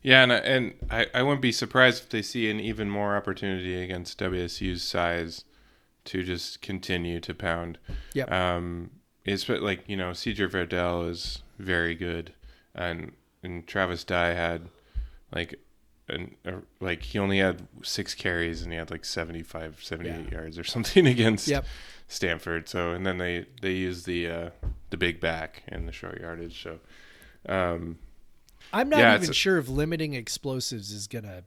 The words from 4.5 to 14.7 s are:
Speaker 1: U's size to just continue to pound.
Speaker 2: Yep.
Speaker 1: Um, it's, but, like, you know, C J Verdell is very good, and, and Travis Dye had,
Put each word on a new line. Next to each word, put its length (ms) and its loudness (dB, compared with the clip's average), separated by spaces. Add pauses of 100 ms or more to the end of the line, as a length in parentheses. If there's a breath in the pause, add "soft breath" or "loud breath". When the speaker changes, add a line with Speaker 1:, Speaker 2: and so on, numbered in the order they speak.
Speaker 1:
U's 200 -2
size 640 -2 (600 soft breath)
to 180 -4
just 400 -6
continue 580 -4
to 140 -8
pound. 440 -4 (360 loud breath)
Speaker 2:
Yep. 160 -2
Speaker 1:
Um, 600 0 (340)
it's, 200 -2
but, 180 0
like, 260 -2
you 80 -2
know, 160 -2
C 200 -4
J 140 2
Verdell 640 0
is 340 -8 (160)
very 360 2
good, 380 -6 (420 soft breath)
and, 380 -6 (300)
and 240 -8
Travis 380 0
Dye 300 4
had, 340 -2 (640 loud breath)